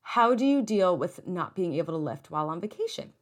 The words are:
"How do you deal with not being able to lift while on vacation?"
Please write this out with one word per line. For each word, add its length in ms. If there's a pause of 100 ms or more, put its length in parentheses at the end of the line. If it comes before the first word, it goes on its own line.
"How 320
do 120
you 160
deal 360
with 300
not 280
being 180
able 200
to 40
lift 340
while 160
on 140
vacation?" 500 (100)